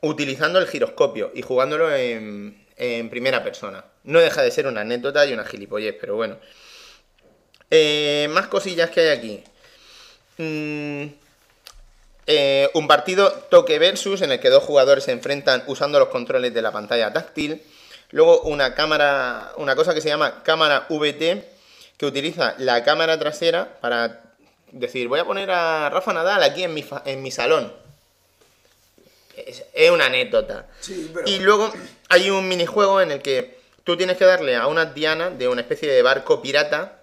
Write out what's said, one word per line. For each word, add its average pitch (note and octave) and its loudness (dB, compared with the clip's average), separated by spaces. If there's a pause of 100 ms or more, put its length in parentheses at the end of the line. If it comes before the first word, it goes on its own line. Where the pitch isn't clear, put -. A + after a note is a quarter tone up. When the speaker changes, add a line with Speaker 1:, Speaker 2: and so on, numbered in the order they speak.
Speaker 1:
utilizando D3 -2
el F3+ 0
giroscopio C3+ -2
y B2 -10
jugándolo D3 0
en, G#2+ -8 (100)
en A#2 -6
primera B2 -2
persona. G2 -12 (180)
No D3 2
deja D#3 2
de B2 2
ser C#3 -2
una A#2 -4
anécdota B2 0
y C3+ -4
una A2 -6
gilipollez, G#2 -8
pero G2+ -8
bueno. A2 -6 (1300)
Eh, D3+ 2
más F#3 -2
cosillas F3 -2
que - 0
hay D#3+ 4
aquí. A#2 -4 (920)
Mm, D3+ -8 (1200)
eh, C#3 2
un D3+ -2
partido F#3 4 (200)
toque E3+ 6
versus F#3+ 0
en D3 -2
el A#2+ -2
que C3 4
dos C3+ 6
jugadores C3+ 4
se C3 -4
enfrentan C3+ -2
usando C#3+ 0
los C3+ 6
controles B2 -4
de A2+ -2
la A2 -4
pantalla G#2+ -2
táctil. D#3 -6 (500)
Luego E3 6
una C#3+ -2
cámara, C#3+ 0
una C#3 -2
cosa D#3+ 2
que D3+ -2
se D#3 -4
llama D3 -2
cámara D#3 2
V D3+ -2
T, E3 -2 (520)
que D3 -6
utiliza C#3 -4
la B2 0
cámara D#3+ 0
trasera D3+ -4
para A#2 -4 (500)
decir, B2 -8
"Voy C3+ -2
a F3 -2
poner G3 -6
a D#3+ -2
Rafa F#3 -4
Nadal F#3 0
aquí D3 0
en E3 -6
mi D3+ -8
fa-, C#3 -14
en C3+ -8
mi C3 -10
salón". C3 -2 (1600)
Es, - -20 (100)
es D#3+ 6
una D#3+ 4
anécdota. B2+ 0 (140)
Speaker 2:
Sí, E3 -12
pero F3 -6
Speaker 1:
Y G3 -2
luego G3+ 2 (360)
hay F#3 6
un F#3+ 0
minijuego F#3+ 2
en E3+ 2
el C#3 -6
que B2+ -4 (260)
tú F3 -2
tienes F3+ 0
que F#3+ 2
darle E3 4
a A#2 2
una D#3 2
diana D#3 -2
de B2+ -4
una B2 0
especie D3 -4
de C3 6
barco C3+ 2
pirata D3 -2